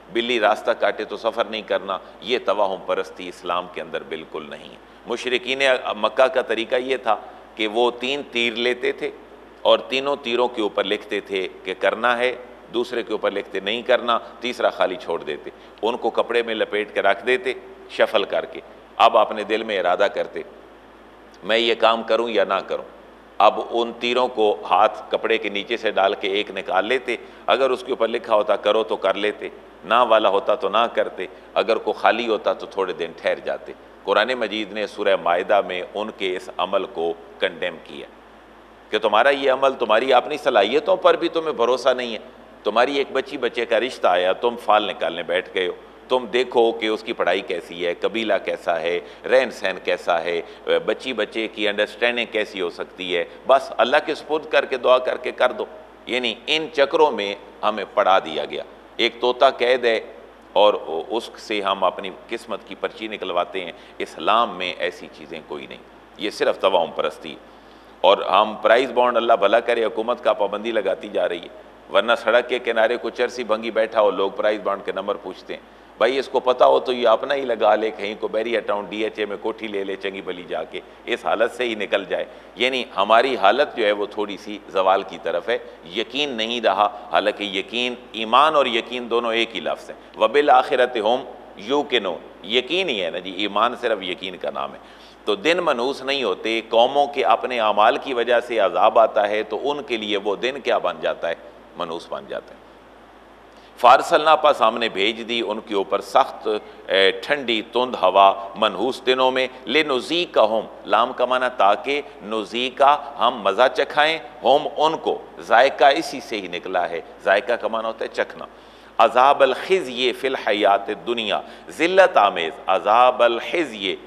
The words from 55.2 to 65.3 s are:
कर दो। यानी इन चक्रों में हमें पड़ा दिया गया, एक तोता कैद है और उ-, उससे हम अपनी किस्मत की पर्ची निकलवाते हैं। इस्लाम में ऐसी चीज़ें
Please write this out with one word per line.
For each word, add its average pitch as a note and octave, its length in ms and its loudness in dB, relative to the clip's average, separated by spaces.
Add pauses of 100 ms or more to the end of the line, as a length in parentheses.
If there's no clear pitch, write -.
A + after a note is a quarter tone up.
कर A#2+ 220 0
दो। G#2+ 140 -6 (420)
यानी A#2+ 280 -2 (120)
इन D#3 260 -2
चक्रों C#3+ 360 4
में G2+ 260 -4 (260)
हमें G#2 300 -4
पड़ा F#2+ 260 4
दिया D2+ 260 -4
गया, D2 180 -8 (360)
एक A#2 220 -2
तोता B2 280 4
कैद B2 360 0
है A2+ 300 -2 (400)
और G2+ 200 6
उ-, D#2+ 420 -6
उससे - 440 -6
हम G2 180 -2
अपनी F#2+ 300 -2
किस्मत G2+ 500 -10 (100)
की G2 60 -14
पर्ची G#2+ 320 -8
निकलवाते F#2 540 -4
हैं। E2+ 120 -10 (280)
इस्लाम G2+ 480 0
में F2+ 280 -8
ऐसी F2 300 -6
चीज़ें D#2 360 -16